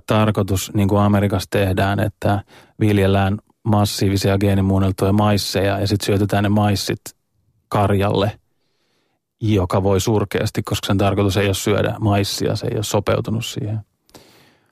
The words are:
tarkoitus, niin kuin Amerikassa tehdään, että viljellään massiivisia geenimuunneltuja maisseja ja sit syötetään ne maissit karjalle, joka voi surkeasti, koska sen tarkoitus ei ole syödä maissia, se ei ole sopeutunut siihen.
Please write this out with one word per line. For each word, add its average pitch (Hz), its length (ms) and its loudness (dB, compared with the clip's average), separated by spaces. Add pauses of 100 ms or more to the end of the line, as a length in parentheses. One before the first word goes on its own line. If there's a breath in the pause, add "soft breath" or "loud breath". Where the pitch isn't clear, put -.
tarkoitus, 107 640 0
niin 101 140 2
kuin 101 140 2
Amerikassa 101 480 0
tehdään, 98 500 0
että 101 440 -2 (360 loud breath)
viljellään 98 580 2 (260)
massiivisia 101 760 0
geenimuunneltuja 98 760 2
maisseja 101 680 0
ja 101 80 -2
sit 101 140 0
syötetään 101 420 0
ne 101 60 0
maissit 104 520 0 (640)
karjalle, 101 720 0 (1040)
joka 104 420 0
voi 95 160 2
surkeasti, 104 640 -2
koska - 240 -6
sen 101 100 0
tarkoitus 98 400 0
ei 101 80 0
ole 98 80 0
syödä 101 460 -2
maissia, 101 560 0
se 110 120 -8
ei - 80 -4
ole 110 80 -4
sopeutunut 110 600 -2
siihen. 107 340 -6 (920 loud breath)